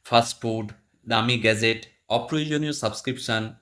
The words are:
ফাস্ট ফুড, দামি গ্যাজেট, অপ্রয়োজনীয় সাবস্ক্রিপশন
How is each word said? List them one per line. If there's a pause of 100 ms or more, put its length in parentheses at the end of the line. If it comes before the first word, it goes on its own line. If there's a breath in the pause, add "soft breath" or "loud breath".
ফাস্ট
ফুড, (400)
দামি
গ্যাজেট, (280)
অপ্রয়োজনীয়
সাবস্ক্রিপশন (200)